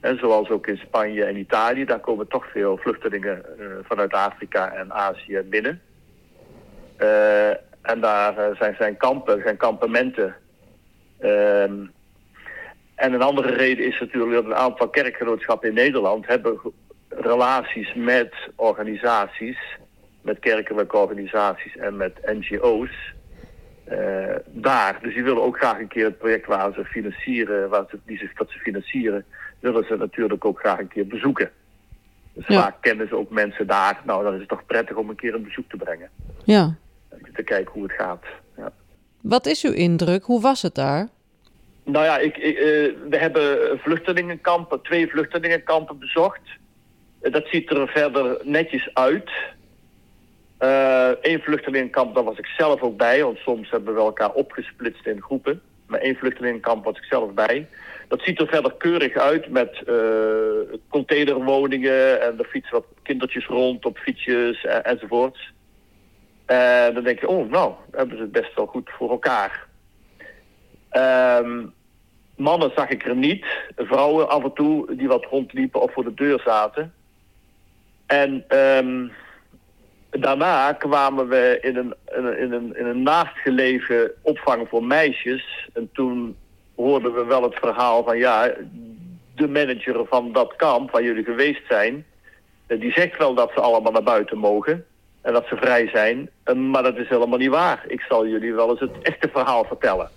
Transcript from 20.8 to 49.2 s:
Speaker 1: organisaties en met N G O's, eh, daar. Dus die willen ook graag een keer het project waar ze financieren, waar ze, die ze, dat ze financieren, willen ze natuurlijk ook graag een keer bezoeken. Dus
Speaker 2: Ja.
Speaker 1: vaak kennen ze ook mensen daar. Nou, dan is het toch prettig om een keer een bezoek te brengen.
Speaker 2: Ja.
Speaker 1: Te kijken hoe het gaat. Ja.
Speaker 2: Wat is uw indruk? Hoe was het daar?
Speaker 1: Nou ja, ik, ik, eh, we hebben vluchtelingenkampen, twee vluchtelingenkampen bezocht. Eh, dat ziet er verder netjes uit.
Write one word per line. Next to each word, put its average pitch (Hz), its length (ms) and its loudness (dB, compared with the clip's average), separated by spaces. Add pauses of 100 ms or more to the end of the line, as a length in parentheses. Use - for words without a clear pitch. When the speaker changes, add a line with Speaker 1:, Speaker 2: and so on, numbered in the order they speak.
Speaker 1:
organisaties 101 800 -2
en 101 200 -6
met 95 160 -4 (120)
N 214 160 -4
G - 220 -6
O's, 120 520 -2 (720)
eh, 98 500 -4 (120)
daar. 113 560 0
Dus 120 120 -8
die 123 80 -4
willen 127 200 2
ook 123 140 0
graag 113 220 0
een 107 100 -10
keer 110 160 0
het 107 140 -2
project 113 280 -2
waar 98 260 0
ze 98 120 -8
financieren, 104 840 -4
waar 98 220 0
ze, 104 160 -14
die 110 120 -10
ze, - 160 -12
dat - 160 -6
ze - 80 -16
financieren, 101 680 -4 (360)
willen 117 240 0
ze 113 120 -2
natuurlijk 95 480 -4
ook 98 140 0
graag 95 200 0
een 98 100 -8
keer 101 180 -4
bezoeken. 120 440 -2 (800)
Dus - 140 -16
Speaker 2:
Ja. 202 160 6
Speaker 1:
vaak 98 180 0
kennen 107 280 0
ze 110 80 -4
ook 101 140 -4
mensen 104 360 -2
daar. 98 380 2
Nou, 101 200 0
dan 101 100 0
is 95 60 -8
het 104 80 -16
toch - 180 -8
prettig 113 300 -2
om 107 120 -4
een 110 80 -12
keer 117 180 -6
een 113 80 -6
bezoek - 260 -12
te - 80 -14
brengen. - 340 -10 (340)
Speaker 2:
Ja. 185 300 6 (600)
Speaker 1:
Te - 80 -8
kijken 98 300 -4
hoe 104 100 -10
het 95 100 -8
gaat. 90 320 -8 (320)
Ja. - 160 -14 (480)
Speaker 2:
Wat 226 260 0
is - 180 -2
uw 285 80 4
indruk? 175 520 2
Hoe 240 160 2
was 262 220 2
het 170 120 -2
daar? 143 340 -2 (760)
Speaker 1:
Nou 147 200 2
ja, 156 140 4
ik, 151 180 0
ik, 151 200 0
eh, 151 360 2 (160)
we 151 80 0
hebben 143 600 2
vluchtelingenkampen, 170 1040 -2
twee 170 260 0
vluchtelingenkampen 160 880 -2
bezocht. 165 420 0 (800)
Eh, - 120 -2
dat 151 140 0
ziet 165 240 -2
er 139 180 0
verder 135 540 0
netjes 147 520 -2
uit. 143 360 2 (1300)